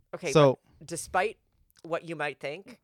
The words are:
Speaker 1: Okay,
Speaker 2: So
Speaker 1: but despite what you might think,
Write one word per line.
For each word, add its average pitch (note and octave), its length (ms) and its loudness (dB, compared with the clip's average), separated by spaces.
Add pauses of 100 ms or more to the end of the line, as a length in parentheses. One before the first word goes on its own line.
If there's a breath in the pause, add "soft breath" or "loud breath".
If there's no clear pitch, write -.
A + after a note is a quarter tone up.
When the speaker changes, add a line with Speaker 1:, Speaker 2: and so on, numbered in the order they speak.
(160)
Speaker 1:
Okay, D#3 160 -8
Speaker 2:
So C#3+ 280 6 (200)
Speaker 1:
but D3 80 -20
despite F#3 500 -4 (460)
what E3 200 -6
you E3 120 -10
might D3 240 -6
think, F3+ 440 -12